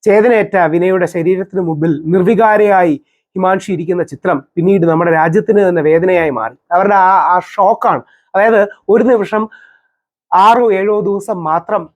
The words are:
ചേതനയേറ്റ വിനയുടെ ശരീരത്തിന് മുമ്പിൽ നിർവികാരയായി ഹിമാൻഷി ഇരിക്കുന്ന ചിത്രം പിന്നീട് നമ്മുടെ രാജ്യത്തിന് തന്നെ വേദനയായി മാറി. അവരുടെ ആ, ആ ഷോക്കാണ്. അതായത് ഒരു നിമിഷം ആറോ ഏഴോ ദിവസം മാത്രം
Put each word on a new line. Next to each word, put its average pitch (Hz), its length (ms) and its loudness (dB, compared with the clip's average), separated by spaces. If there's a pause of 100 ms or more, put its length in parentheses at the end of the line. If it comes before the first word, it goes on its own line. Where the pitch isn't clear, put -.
ചേതനയേറ്റ 214 520 2 (160)
വിനയുടെ 185 340 0
ശരീരത്തിന് 185 560 -4
മുമ്പിൽ 160 300 -2 (140)
നിർവികാരയായി 196 880 2 (400)
ഹിമാൻഷി 190 360 -2
ഇരിക്കുന്ന 175 320 -4
ചിത്രം - 340 -4 (180)
പിന്നീട് 175 300 0
നമ്മുടെ 165 260 0
രാജ്യത്തിന് 165 580 0
തന്നെ 175 120 -2
വേദനയായി 165 480 0
മാറി. 117 260 -6 (160)
അവരുടെ 196 240 2
ആ, 185 160 4 (160)
ആ 175 120 2
ഷോക്കാണ്. 190 640 -2 (320)
അതായത് 214 280 2 (280)
ഒരു 214 140 4
നിമിഷം 214 400 0 (880)
ആറോ 226 420 4
ഏഴോ 196 280 -2
ദിവസം 196 420 -6
മാത്രം 175 400 -4 (120)